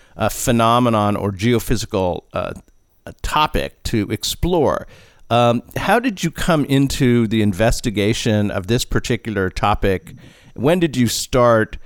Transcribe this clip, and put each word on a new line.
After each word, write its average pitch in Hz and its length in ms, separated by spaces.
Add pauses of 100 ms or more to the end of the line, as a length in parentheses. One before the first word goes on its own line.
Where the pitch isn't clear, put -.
(160)
uh, 104 140
phenomenon 117 880
or 101 160
geophysical, 101 960
uh, 90 220 (680)
topic - 600
to 107 260
explore. 127 800 (420)
Um, 120 340 (120)
how 208 240
did 233 240
you 165 80
come 156 340
into 131 640
the 110 140
investigation 104 1080
of 90 160
this 117 180
particular 107 640
topic? 101 640 (400)
When 160 260
did 151 180
you 123 100
start? 117 800